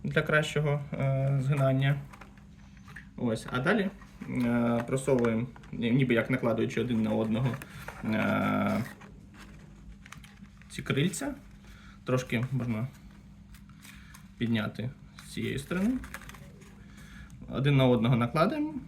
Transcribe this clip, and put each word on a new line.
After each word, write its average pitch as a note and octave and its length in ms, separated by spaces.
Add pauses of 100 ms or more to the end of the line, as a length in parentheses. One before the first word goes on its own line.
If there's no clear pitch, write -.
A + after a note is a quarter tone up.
для C#3+ 180
кращого, D3+ 600 (120)
е, C3+ 500
згинання. C3+ 520 (1200)
Ось. A2+ 340
А B2+ 80
далі, F#3+ 300 (400)
е, A#2+ 580
просовуємо, B2 600 (240)
ні-, A2+ 200
ніби B2+ 220
як A#2 160
накладуючи A#2 520
один A2+ 220
на G#2+ 80
одного, A2 380 (540)
е, G#2 800 (1900)
ці - 120
крильця. F3+ 520 (720)
Трошки B2+ 460
можна A#2 360 (1500)
підняти A2+ 520 (380)
з - 60
цієї A2+ 260
сторони. F#3+ 320 (1600)
Один C3+ 280
на C3 80
одного A#2+ 300
накладаємо G3+ 580 (140)